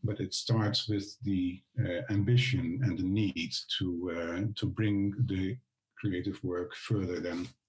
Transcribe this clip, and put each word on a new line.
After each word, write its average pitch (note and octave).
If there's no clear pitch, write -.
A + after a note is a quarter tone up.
But G#2
it F#2+
starts A2
with G2+
the, F#2+
uh, F2
ambition G2+
and F#2
the F#2
need F#2+
to, F2+
uh, E2+
to -
bring G2+
the F#2+
creative F#2+
work F2+
further F2
than F2